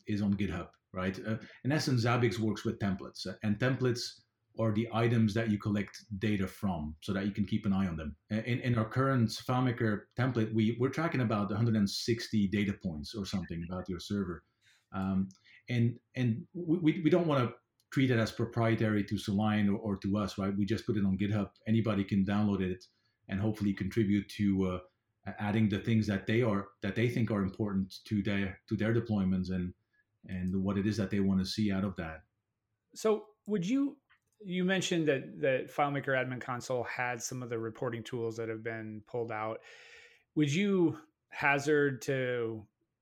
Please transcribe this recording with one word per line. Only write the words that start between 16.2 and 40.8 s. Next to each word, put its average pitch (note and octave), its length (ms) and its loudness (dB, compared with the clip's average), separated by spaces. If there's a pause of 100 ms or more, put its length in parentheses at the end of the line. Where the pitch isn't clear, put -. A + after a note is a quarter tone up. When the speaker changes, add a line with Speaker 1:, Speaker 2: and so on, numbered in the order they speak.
Speaker 1:
we, E3+ 240 0
we, E3 260 2
we D3+ 60 2
don't F3 180 4
wanna C3 240 2 (400)
treat C3 200 2
it A#2 80 4
as G#2+ 120 0
proprietary A2+ 720 2
to G#2 120 -4
Salign G#2 540 2
or, G2+ 80 2
or G#2 200 -2
to G2 200 -2
us, G2+ 200 -2
right? G2 180 0
We G2+ 100 0
just G#2 200 -2
put G#2+ 120 -2
it G2+ 80 2
on F#2+ 120 2
GitHub. G#2 320 0 (180)
Anybody G#2+ 360 2
can F#2+ 220 2
download G2+ 360 2
it F#2 220 -4 (460)
and G2 100 -2
hopefully G2+ 340 0
contribute G2+ 540 0 (100)
to, F#2+ 280 2
uh, F#2 140 -2 (600)
adding G#2 300 2
the G2+ 100 0
things A2 280 2
that G2 180 0
they A2+ 160 4
are, G2+ 260 0 (140)
that G2 140 -4
they A#2+ 140 2
think A#2+ 220 0
are G2+ 120 2
important G2 500 -2 (120)
to G#2 180 0
their, G2 360 -2 (100)
to A2+ 60 0
their G#2+ 180 2
deployments F#2+ 580 0
and, F2+ 220 -2 (540)
and F#2 360 -4
what G2 140 0
it G2 100 0
is G#2+ 100 0
that G2 140 -2
they G2+ 80 2
wanna F#2+ 260 2
see G#2 260 0
out F#2+ 120 0
of G2 140 -4
that. D#2+ 240 -8 (760)
Speaker 2:
So G#3+ 300 0 (200)
would G3 220 -2
you, C4+ 300 0 (460)
you F3+ 200 -2
mentioned F3+ 440 0
that, D3 340 -2
that C3+ 320 0
FileMaker C#3+ 360 -2
Admin B2+ 300 -2
Console B2 440 -4
had B2 380 -6
some B2+ 200 -8
of A#2+ 80 -10
the A#2 80 -4
reporting A2+ 460 -6
tools A2+ 340 -6
that A2+ 120 -6
have A2 140 -8
been A2 440 -8
pulled A#2 240 -6
out. A2 280 -4 (760)
Would D3 180 4
you F#3 440 4 (320)